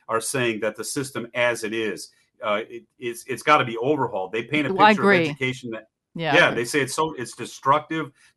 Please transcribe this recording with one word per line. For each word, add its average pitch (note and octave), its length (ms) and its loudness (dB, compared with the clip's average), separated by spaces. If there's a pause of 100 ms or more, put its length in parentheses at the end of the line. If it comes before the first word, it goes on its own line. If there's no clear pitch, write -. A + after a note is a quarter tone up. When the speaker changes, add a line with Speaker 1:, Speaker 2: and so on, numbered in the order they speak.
Speaker 1:
are A2+ 140 0
saying A#2 400 -2
that G#2+ 160 -2
the G#2+ 80 -10
system C3 480 -6
as A#2+ 320 0
it G#2+ 80 -4
is, A2 380 -4 (320)
uh, G#2+ 260 0
it, A#2 160 -16 (140)
it's, A#2+ 280 -8
it's B2 160 -6
gotta D3 220 6
be A2+ 140 -4
overhauled. A#2 540 0
They A#2 100 -2
paint D3 240 -2
a F#3+ 80 -2
Speaker 2:
Well, F#3+ 100 6
I G#3+ 80 10
Speaker 1:
picture F3+ 120 2
of - 100 4
Speaker 2:
agree. E3 160 2
Speaker 1:
education B2+ 400 -4
that, A2 180 -12 (260)
Speaker 2:
Yeah, D#3+ 180 -2
I C#3 40 4
Speaker 1:
yeah, E3 120 8
Speaker 2:
agree. A2+ 80 0
Speaker 1:
they A#2 100 0
say C#3+ 160 0
it's B2+ 120 -4
so, D#3+ 200 -2
it's B2 200 -10
destructive C#3+ 760 -2 (240)